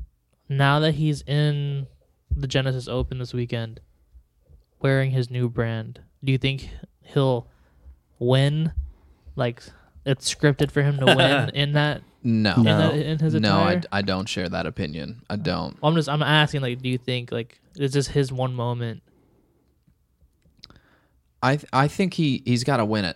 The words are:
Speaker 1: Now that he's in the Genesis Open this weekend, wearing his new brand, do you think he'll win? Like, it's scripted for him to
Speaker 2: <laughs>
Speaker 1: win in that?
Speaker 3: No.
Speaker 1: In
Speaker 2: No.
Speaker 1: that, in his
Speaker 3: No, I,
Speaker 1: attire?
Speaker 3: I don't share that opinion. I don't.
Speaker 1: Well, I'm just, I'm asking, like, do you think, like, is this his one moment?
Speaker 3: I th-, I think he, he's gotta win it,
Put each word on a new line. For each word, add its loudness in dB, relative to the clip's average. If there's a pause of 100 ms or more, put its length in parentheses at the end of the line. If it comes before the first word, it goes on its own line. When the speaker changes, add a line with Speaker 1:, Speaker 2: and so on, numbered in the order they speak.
(500)
Speaker 1:
Now 4
that 2
he's -2
in -2 (480)
the -4
Genesis -2
Open -4
this -8
weekend, -6 (1000)
wearing 2
his -2
new -2
brand, -6 (240)
do 0
you 2
think -4 (340)
he'll 0 (720)
win? 2 (640)
Like, -4 (440)
it's -2
scripted 2
for 0
him 0
to -2
Speaker 2:
<laughs> 8
Speaker 1:
win 4
in -2
that? 0 (220)
Speaker 3:
No. 4
Speaker 1:
In 6
Speaker 2:
No. 6 (140)
Speaker 1:
that, -2
in -2
his 2
Speaker 3:
No, 4
I, 4
Speaker 1:
attire? 0
Speaker 3:
I 0
don't -2
share -4
that -4
opinion. -8
I -6
don't. -4
Speaker 1:
Well, 2
I'm 0
just, 0
I'm -2
asking, 2
like, -6
do -4
you 0
think, -6
like, -8 (180)
is -2
this 0
his 0
one -2
moment? -6 (2500)
Speaker 3:
I 2
th-, -14
I 4
think -2
he, 0
he's 0
gotta 2
win 0
it, -4